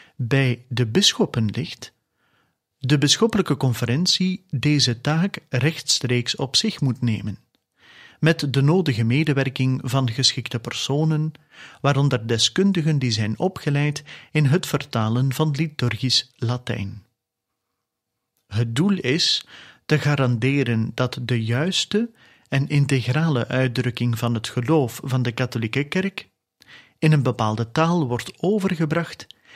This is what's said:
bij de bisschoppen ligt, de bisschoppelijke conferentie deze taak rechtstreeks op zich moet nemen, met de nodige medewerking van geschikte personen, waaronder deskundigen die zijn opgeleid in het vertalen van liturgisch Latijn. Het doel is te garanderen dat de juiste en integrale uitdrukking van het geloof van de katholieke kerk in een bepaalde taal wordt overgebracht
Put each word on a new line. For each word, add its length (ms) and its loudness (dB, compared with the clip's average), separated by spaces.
bij 520 0
de 200 0
bisschoppen 640 0
ligt, 420 -10
de 200 0
bisschoppelijke 600 2
conferentie 920 0
deze 520 2
taak 380 0
rechtstreeks 840 -2
op 200 -6
zich 260 0
moet 200 0
nemen, 360 -2
met 340 2
de 80 2
nodige 420 4
medewerking 800 2
van 280 0
geschikte 480 -2
personen, 720 -2
waaronder 460 2
deskundigen 720 2
die 120 0
zijn 280 -2
opgeleid 640 -2
in 140 2
het 200 2
vertalen 680 0
van 180 0
liturgisch 840 -2
Latijn. 680 -6
Het 280 -2
doel 220 2
is 480 0
te 80 4
garanderen 960 0
dat 280 -2
de 220 -2
juiste 680 -2
en 200 -2
integrale 800 0
uitdrukking 720 -2
van 160 0
het 140 -4
geloof 560 0
van 180 0
de 100 0
katholieke 520 -2
kerk 460 -6
in 120 4
een 120 4
bepaalde 480 0
taal 360 2
wordt 300 -6
overgebracht 880 -2